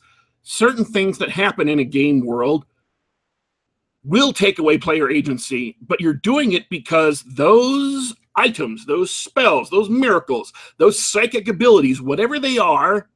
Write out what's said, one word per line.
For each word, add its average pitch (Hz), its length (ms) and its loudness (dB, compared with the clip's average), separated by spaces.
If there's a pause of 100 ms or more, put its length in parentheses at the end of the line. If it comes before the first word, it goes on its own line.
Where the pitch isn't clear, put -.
(420)
certain 233 440 0
things 196 320 -2
that 180 100 -4
happen 175 400 -2
in 147 120 0
a 131 40 0
game 135 400 0
world 127 400 -2 (1400)
will 240 300 2
take 196 260 0
away 160 200 2
player 156 320 0
agency, 131 720 -4
but 170 180 -6
you're 160 140 0
doing 240 380 0
it 180 180 -4
because 156 540 0
those 247 880 0 (220)
items, 120 500 -4
those 175 280 -2
spells, 185 540 0
those 202 220 0
miracles, 185 600 -2 (280)
those 196 200 4
psychic 226 480 -4
abilities, 170 540 4
whatever 196 380 -2
they 262 180 -2
are 185 600 0